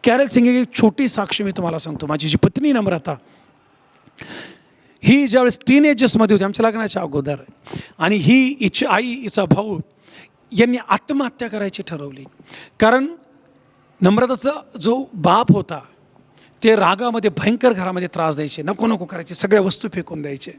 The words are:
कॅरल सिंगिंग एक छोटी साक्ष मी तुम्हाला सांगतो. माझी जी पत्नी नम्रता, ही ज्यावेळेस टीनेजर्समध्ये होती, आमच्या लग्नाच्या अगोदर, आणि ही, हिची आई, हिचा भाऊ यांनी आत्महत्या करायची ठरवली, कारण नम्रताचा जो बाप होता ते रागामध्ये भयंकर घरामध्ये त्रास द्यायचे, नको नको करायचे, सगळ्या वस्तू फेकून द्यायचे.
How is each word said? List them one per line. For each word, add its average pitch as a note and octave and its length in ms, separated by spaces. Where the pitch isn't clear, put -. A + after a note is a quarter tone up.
कॅरल B3+ 220
सिंगिंग B3 300
एक B3 180
छोटी A#3+ 340
साक्ष G#3 340
मी G3 100
तुम्हाला E3+ 260
सांगतो. D3+ 300
माझी D3+ 200
जी D#3 100
पत्नी C#4+ 340
नम्रता, F3+ 440
ही C#4 240
ज्यावेळेस B3 400
टीनेजर्समध्ये A#3+ 680
होती, G3 80
आमच्या G3+ 220
लग्नाच्या A3 360
अगोदर, C#3+ 340
आणि F#3 160
ही, B3+ 460
हिची G#3+ 240
आई, A3 200
हिचा A#3 400
भाऊ F#3 340
यांनी A#3+ 260
आत्महत्या B3+ 580
करायची G3+ 400
ठरवली, C#3+ 360
कारण B3 260
नम्रताचा A#3+ 480
जो A#3+ 220
बाप F#3 420
होता E3+ 240
ते A3 120
रागामध्ये G#3 640
भयंकर A#3 360
घरामध्ये F#3 340
त्रास D#3+ 280
द्यायचे, D3+ 260
नको G3+ 260
नको F#3 180
करायचे, E3+ 300
सगळ्या G3+ 260
वस्तू F#3+ 320
फेकून E3 280
द्यायचे. C#3+ 380